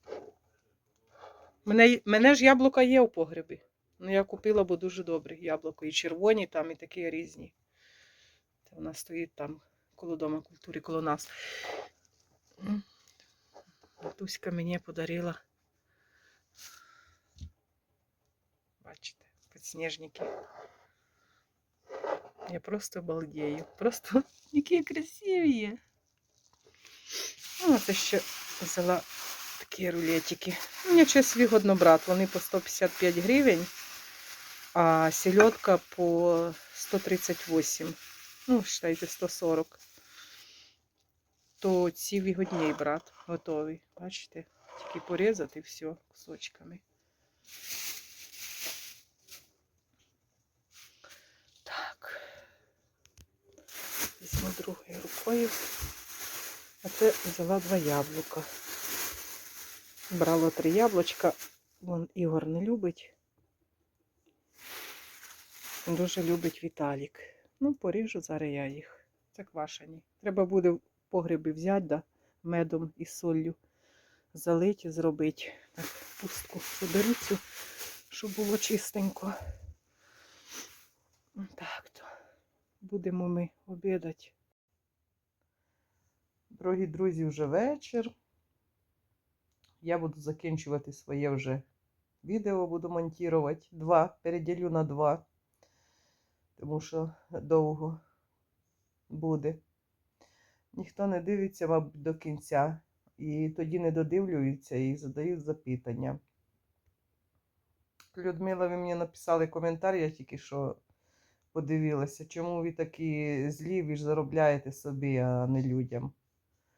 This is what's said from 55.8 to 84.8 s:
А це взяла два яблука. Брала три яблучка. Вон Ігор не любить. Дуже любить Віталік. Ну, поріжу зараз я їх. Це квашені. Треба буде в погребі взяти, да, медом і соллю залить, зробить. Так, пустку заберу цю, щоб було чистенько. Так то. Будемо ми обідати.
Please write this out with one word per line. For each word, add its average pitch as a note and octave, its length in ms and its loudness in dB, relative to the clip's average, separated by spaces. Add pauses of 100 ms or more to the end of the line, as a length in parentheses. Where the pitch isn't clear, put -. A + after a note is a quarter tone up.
А F3+ 40 -8
це G#3+ 240 6 (120)
взяла F3+ 340 0
два F3+ 180 2
яблука. D3+ 640 -2 (1700)
Брала E3 380 4
три D#3+ 200 0
яблучка. F#3 640 4 (480)
Вон E3+ 320 -6
Ігор D#3+ 340 0
не E3 140 -2
любить. G3+ 520 -4 (2750)
Дуже F3 360 0
любить E3+ 400 0
Віталік. C#3+ 560 -6 (400)
Ну, C#4+ 140 2
поріжу G#3 480 -4
зараз D#3 300 -4
я C#3+ 160 -4
їх. - 380 -14 (260)
Це G3 120 -18
квашені. D#3+ 580 -12 (200)
Треба G3 240 2
буде F3+ 240 4
в E3+ 120 2 (280)
погребі E3 420 0
взяти, F3+ 340 0
да, D3+ 160 -2 (420)
медом E3 540 -2
і E3 80 -10
соллю E3 500 -2 (800)
залить, E3+ 580 2
зробить. D#3 600 0 (240)
Так, E3 100 -10 (360)
пустку - 380 -10
заберу G3 540 2
цю, - 240 0 (720)
щоб G3+ 260 -10
було G#3 220 0
чистенько. G3 760 -2 (2250)
Так - 380 -12
то. - 100 -20 (760)
Будемо F3+ 460 -4
ми F3 220 -2 (160)
обідати. F3+ 640 -6 (2250)